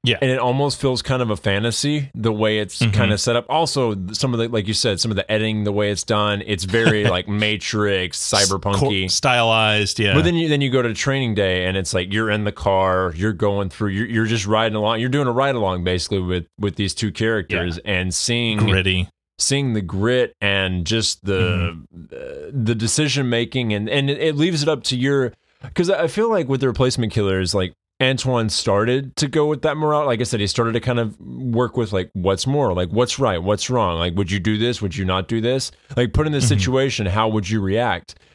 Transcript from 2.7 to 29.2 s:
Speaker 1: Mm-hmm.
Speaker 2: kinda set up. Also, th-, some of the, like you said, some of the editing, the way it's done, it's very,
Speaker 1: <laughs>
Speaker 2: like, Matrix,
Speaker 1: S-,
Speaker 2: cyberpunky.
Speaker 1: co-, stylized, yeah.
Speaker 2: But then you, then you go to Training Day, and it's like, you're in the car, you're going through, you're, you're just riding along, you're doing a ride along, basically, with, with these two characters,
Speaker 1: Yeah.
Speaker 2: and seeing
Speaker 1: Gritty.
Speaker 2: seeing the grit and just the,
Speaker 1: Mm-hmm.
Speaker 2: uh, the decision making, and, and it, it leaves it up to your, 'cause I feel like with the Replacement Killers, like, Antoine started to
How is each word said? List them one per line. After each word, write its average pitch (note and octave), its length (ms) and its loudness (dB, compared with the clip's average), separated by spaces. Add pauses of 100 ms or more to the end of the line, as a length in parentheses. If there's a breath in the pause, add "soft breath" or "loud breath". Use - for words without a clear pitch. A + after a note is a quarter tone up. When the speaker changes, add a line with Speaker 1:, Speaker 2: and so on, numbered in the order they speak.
Speaker 1:
Mm-hmm. A#2 120 2
Speaker 2:
kinda A2 260 2
set A#2+ 200 0
up. A#2+ 120 -2
Also, C3+ 460 0
th-, F#2+ 220 -8
some C3 160 0
of A#2 60 -2
the, A#2 100 0
like G#2+ 180 -2
you G#2+ 60 -2
said, G2 260 0
some A2 120 -2
of G2+ 40 0
the F#2+ 160 -4
editing, G#2+ 320 0
the G#2 80 0
way G#2 200 0
it's F#2+ 120 -4
done, G#2 420 0
it's F#2+ 200 -2
very, A2 400 2
Speaker 1:
<laughs> F#2 100 2
Speaker 2:
like, F2+ 140 -4
Matrix, G#2 1040 0
Speaker 1:
S-, G2+ 180 4
Speaker 2:
cyberpunky. G2 520 0
Speaker 1:
co-, F#2 40 -2
stylized, A2+ 920 2
yeah. G2+ 140 2
Speaker 2:
But D#3 120 4
then F3 100 2
you, E3 140 0
then C#3+ 100 2
you C#3 100 0
go B2+ 120 2
to A#2 120 0
Training C3 420 -2
Day, F#2 320 2
and F#2+ 100 0
it's F#2 160 -4
like, F#2 180 -2
you're A2 180 0
in G#2+ 140 0
the G#2 80 -2
car, F#2 640 2
you're G2+ 160 0
going G2+ 380 0
through, G#2 220 -4
you're, G#2 160 -2
you're A2+ 180 0
just A2 200 -2
riding G#2+ 300 2
along, A2 240 0
you're B2 100 -2
doing C#3 180 0
a B2 40 0
ride C3 240 0
along, F#2 300 0
basically, F2+ 340 0
with, F2+ 280 -2 (120)
with G2+ 160 -2
these G2+ 180 -2
two G#2 180 -2
characters, G2 760 -2
Speaker 1:
Yeah. G#2 140 -2
Speaker 2:
and F#2 140 -2
seeing A#2 440 0
Speaker 1:
Gritty. F#2+ 500 2 (320)
Speaker 2:
seeing C#3 340 0
the G#2+ 80 0
grit A2 600 0
and F#2+ 440 0
just A2 380 -2
the, F2+ 540 0 (180)
Speaker 1:
Mm-hmm. E2+ 180 -20
Speaker 2:
uh, C#2 380 -12 (140)
the A2+ 100 2
decision C3 540 0
making, A#2 440 0
and, G#2 140 -2
and C#3 220 0
it, C#3+ 100 -2
it D#3 160 0
leaves D#3 280 2
it D3+ 60 2
up C#3 140 0
to B2+ 140 -2
your, C3+ 340 2 (420 loud breath)
'cause F3 160 0
I E3+ 180 2
feel A3 220 0
like F3 200 0
with C3+ 100 0
the C3+ 80 2
Replacement A#2+ 460 0
Killers, F#2+ 420 0
like, F#2 160 0 (300)
Antoine B2+ 480 0
started A#2 680 0
to D3+ 100 0